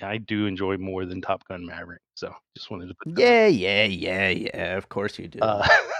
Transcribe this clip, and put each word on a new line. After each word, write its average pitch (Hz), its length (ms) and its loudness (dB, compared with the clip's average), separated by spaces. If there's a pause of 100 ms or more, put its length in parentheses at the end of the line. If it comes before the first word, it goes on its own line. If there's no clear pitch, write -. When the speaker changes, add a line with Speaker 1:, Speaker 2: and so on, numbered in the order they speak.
Speaker 1:
I 101 160 -6
do 107 280 -2
enjoy 95 300 -2
more 92 300 -6
than 92 160 -8
Top - 260 -4
Gun 90 160 -10
Maverick. 85 380 -14 (140)
So - 160 -10 (220)
just - 160 -16
wanted 87 180 -10
to 95 60 -12
put 160 200 -10
that - 80 2
out. 240 40 6
Speaker 2:
Yeah, 233 200 8
yeah, 107 380 4
yeah, 95 440 0
yeah. 90 480 -2
Of 98 140 -6
course 104 280 -4
you - 100 -10
do. - 120 -16
Speaker 1:
Uh, 107 260 2 (340)